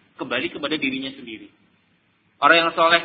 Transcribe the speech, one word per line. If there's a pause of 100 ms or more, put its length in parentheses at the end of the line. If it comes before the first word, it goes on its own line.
(200)
Kembali
kepada
dirinya
sendiri. (960)
Orang
yang
saleh